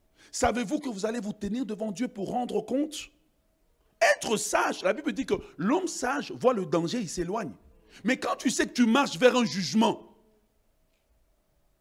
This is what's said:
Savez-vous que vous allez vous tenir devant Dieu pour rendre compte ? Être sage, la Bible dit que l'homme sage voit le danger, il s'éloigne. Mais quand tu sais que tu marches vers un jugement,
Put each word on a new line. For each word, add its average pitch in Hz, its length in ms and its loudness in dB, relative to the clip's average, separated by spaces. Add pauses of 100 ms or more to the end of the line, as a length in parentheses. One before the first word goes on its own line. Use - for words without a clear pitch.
(320)
Savez-vous 240 480 0
que 285 100 -8
vous 196 160 -6
allez 226 140 -2
vous 208 140 -6
tenir 214 320 -4
devant 214 260 -6
Dieu 220 160 -4
pour 202 220 -8
rendre 226 320 -2
compte ? 285 480 -4 (880)
Être 571 380 4
sage, - 460 -2
la - 100 2
Bible 285 200 -4
dit 226 120 -6
que 208 80 0 (240)
l'homme 320 300 0
sage 269 440 -4
voit 240 220 2
le 190 120 -2
danger, 170 340 0
il 190 100 -4
s'éloigne. 180 440 -4 (500)
Mais 262 140 2
quand - 180 -2
tu - 140 0
sais 302 180 0
que - 60 -12
tu 247 120 6
marches 233 320 4
vers 240 180 8
un 240 100 4
jugement, 190 680 0 (1700)